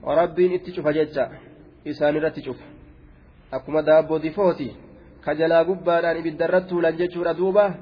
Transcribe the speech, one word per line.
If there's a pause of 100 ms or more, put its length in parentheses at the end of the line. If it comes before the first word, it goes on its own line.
Rabbiin
itti
cufa
jecha. (560)
Isaan
irratti
cufa. (880)
Akkuma
daabboo
difooti. (480)
Ka
jalaa
gubbaadhaan
ibidda
irratti
tuulan
jechuudha
duuba.